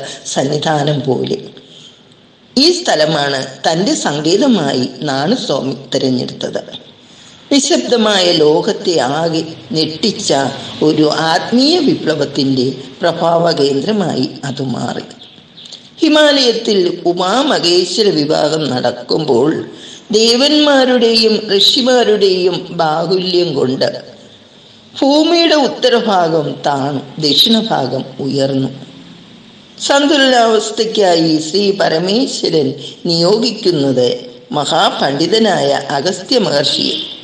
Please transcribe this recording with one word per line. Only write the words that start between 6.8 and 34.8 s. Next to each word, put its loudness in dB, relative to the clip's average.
നിശബ്ദമായ 2
ലോകത്തെ 2
ആകെ -2
ഞെട്ടിച്ച -2
ഒരു 2
ആത്മീയ 2
വിപ്ലവത്തിൻ്റെ 0
പ്രഭാവ 0
കേന്ദ്രമായി 0
അത് -8
മാറി. -6
ഹിമാലയത്തിൽ 2
ഉമാമഹേശ്വര 0
വിവാഹം 0
നടക്കുമ്പോൾ 0
ദേവന്മാരുടെയും 4
ഋഷിമാരുടെയും 2
ബാഹുല്യം 0
കൊണ്ട് -2
ഭൂമിയുടെ 2
ഉത്തരഭാഗം 0
താണു, -2
ദക്ഷിണഭാഗം 0
ഉയർന്നു. -2
സന്തുലനാവസ്ഥയ്ക്കായി 2
ശ്രീ 0
പരമേശ്വരൻ 0
നിയോഗിക്കുന്നത് 0
മഹാപണ്ഡിതനായ 0